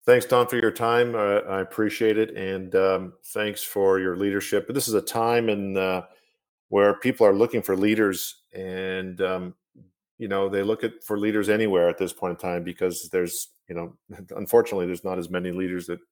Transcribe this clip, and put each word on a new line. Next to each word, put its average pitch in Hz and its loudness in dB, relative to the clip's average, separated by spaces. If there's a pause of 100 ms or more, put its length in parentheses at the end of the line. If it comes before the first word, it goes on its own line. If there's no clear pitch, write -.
Thanks, 120 6
Don, 123 4
for 123 -2
your 113 2
time. 117 2
Uh, 104 2
I 95 -4
appreciate 107 0
it. 110 0
And, 95 -6
um, 95 2 (140)
thanks 104 -6
for 95 2
your 92 -2
leadership. 98 -2
But 123 -8
this 135 -2
is 113 -2
a 98 4
time 117 0
in, 101 -2
uh, 92 -2 (640)
where 101 4
people 123 2
are 98 6
looking 113 2
for 95 0
leaders, 104 0 (120)
and, 95 -8
um, 92 -4 (640)
you 113 -10
know, 98 0
they 98 0
look 110 -2
at, 110 -6
for 104 -4
leaders 104 0
anywhere 101 4
at 85 0
this 92 -4
point 90 -6
in 85 -8
time 87 -6
because 90 -6
there's, 87 -4 (180)
you 87 -12
know, 85 -10 (140)
<laughs> - -16
unfortunately, 104 2
there's 90 -6
not 92 -4
as 85 -8
many 90 -4
leaders 90 -4
that 87 -8 (120)